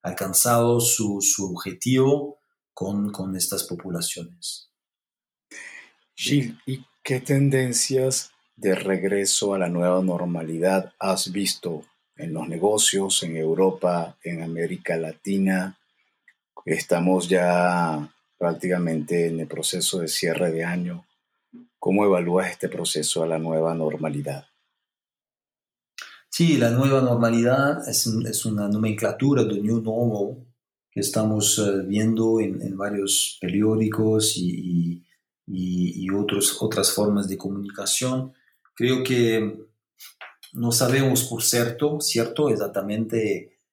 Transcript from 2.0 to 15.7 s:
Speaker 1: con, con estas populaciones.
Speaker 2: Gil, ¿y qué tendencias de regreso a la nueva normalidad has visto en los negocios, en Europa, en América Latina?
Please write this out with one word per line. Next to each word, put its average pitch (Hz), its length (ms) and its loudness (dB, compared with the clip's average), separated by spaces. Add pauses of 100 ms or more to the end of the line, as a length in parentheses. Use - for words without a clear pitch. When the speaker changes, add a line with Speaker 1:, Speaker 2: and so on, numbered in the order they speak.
Speaker 1:
con, 101 380 -4
con 95 240 -6
estas 92 280 -4
populaciones. - 1040 -10 (1500)
Speaker 2:
Gil, 123 500 0
¿y 131 180 -8 (200)
qué 131 160 -2
tendencias 131 1120 2 (240)
de 101 180 2
regreso 98 800 0
a 98 40 -2
la 90 100 0
nueva 90 340 2
normalidad 87 960 0
has 92 320 -2
visto 90 540 -4 (320)
en 80 180 -8
los 80 140 -6
negocios, 98 760 2
en 82 140 -6
Europa, 87 880 0
en 85 180 -8
América 85 540 -4
Latina? 95 840 -2 (880)